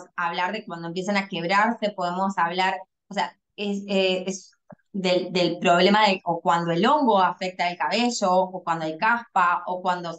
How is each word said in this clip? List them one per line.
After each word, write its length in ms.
hablar 360
de 140
cuando 220
empiezan 280
a 120
quebrarse, 600
podemos 480
hablar, 360
o 60
sea, 220
es, 320
eh, 380
es 260
del, 400
del 260
problema 480
de, 180
o 160
cuando 320
el 140
hongo 340
afecta 500
el 80
cabello, 540
o 320
cuando 200
hay 140
caspa, 680
o 160
cuando 360